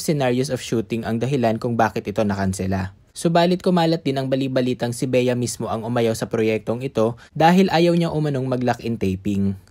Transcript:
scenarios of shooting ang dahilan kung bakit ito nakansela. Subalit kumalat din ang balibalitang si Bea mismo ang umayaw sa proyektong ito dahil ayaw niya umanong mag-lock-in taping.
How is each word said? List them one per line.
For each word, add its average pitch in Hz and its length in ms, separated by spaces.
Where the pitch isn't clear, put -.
scenarios 127 480
of 127 80
shooting 113 480
ang 113 80
dahilan 120 400
kung 117 240
bakit 110 320
ito 113 160
nakansela. 95 640
Subalit 170 480
kumalat 165 400
din 135 160
ang 135 80
balibalitang 131 640
si 131 160
Bea 123 240
mismo 117 400
ang 113 80
umayaw 117 320
sa 113 160
proyektong 110 560
ito 117 320
dahil 175 400
ayaw 170 240
niya 170 160
umanong 147 320
mag-lock-in 120 560
taping. 98 560